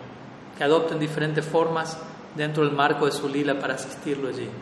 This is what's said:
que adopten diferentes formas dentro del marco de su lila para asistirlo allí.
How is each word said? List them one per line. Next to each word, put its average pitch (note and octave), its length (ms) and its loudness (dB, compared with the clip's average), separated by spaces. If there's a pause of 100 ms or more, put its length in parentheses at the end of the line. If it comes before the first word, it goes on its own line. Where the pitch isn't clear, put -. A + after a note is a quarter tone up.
(560)
que D3+ 80 0
adopten D#3+ 340 4
diferentes D3+ 460 0
formas E3 520 0 (400)
dentro D3+ 280 2
del C#3+ 100 2
marco D3 320 4
de C#3 60 4
su - 160 -2
lila C#3 300 2
para C3 160 -2
asistirlo C#3 540 -4
allí. A#2+ 200 -6 (140)